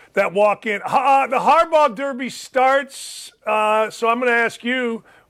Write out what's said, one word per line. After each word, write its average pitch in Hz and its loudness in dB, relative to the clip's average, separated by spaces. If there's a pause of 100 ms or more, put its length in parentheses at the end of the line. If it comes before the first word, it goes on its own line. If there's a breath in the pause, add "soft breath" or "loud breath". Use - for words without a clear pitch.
(140 loud breath)
that 196 0
walk 202 0
in. 202 -4
Ha-, 269 2
uh, 262 -2
the 247 -2
Harbaugh 302 2
Derby 262 -6
starts, - -2 (140)
uh, 214 0
so - -4
I'm 233 0
gonna 247 0
ask 233 -2
you, 240 -4 (260 soft breath)